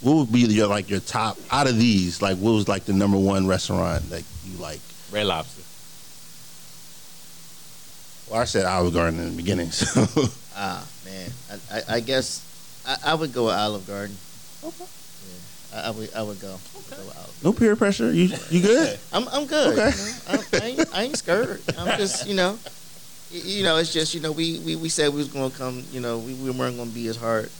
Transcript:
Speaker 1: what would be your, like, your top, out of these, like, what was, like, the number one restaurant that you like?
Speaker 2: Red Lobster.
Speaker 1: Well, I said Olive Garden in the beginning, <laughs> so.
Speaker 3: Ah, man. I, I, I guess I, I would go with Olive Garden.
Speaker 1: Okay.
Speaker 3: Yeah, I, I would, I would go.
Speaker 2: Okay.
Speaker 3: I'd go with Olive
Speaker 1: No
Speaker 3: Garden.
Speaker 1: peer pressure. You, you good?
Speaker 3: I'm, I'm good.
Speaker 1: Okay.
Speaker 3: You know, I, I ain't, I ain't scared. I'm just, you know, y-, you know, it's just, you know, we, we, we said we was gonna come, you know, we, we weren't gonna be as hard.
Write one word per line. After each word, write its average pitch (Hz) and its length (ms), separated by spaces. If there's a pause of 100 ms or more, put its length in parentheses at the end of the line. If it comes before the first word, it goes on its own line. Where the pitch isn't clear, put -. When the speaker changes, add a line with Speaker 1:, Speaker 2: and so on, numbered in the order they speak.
Speaker 1:
what 135 140
would 135 160
be 120 80
your, 107 280
like, 101 220
your 98 120
top, 110 360 (140)
out 135 180
of 117 80
these, 98 460
like, 95 140
what 107 160
was, 104 160
like, 98 160
the 104 80
number 98 260
one 98 280
restaurant 87 640
that 82 140 (220)
you 92 120
like? 78 220 (320)
Speaker 2:
Red 104 160
Lobster. 82 340 (2750)
Speaker 1:
Well, 113 100
I 123 60
said 95 200
Olive 90 280
Garden 85 260
in 85 120
the 82 60
beginning, 85 340
<laughs> - 0
so. - 340 (500)
Speaker 3:
Ah, 92 300 (200)
man. 95 240 (220)
I, 104 260
I, - 40 (140)
I 120 40
guess - 880
I, 143 240
I 165 40
would 156 180
go 123 120
with 101 100
Olive 104 320
Garden. 101 280 (480)
Speaker 1:
Okay. 349 220
Speaker 3:
Yeah, 95 960
I, 82 60
I - 40
would, 110 240
I 110 80
would 104 160
go. 98 140
Speaker 2:
Okay. - 400
Speaker 3:
I'd 277 40
go - 80
with - 120
Olive - 260
Speaker 1:
No 170 80
Speaker 3:
Garden. - 80
Speaker 1:
peer 220 160
pressure. 202 380
You, 175 160 (200)
you 170 120
good? 220 380 (120)
Speaker 3:
I'm, 233 180
I'm 277 180
good. 294 300
Speaker 1:
Okay. 240 200
Speaker 3:
You 208 400
know, 208 60 (100)
I, 185 100
I 226 40
ain't, 269 280
I 196 80
ain't 277 140
scared. 202 440 (160)
I'm 185 220
just, 196 260
you 202 100
know, 190 220 (760)
y-, 175 100
you 196 200
know, 160 140
it's 165 140
just, 160 220
you 170 80
know, 156 100
we, 165 280
we, 160 180
we 160 100
said 151 240
we 143 60
was 143 100
gonna 135 260
come, 127 380
you 127 80
know, 117 200
we, 123 160
we 131 160
weren't 127 260
gonna 120 120
be 117 180
as 113 100
hard. 113 320 (100)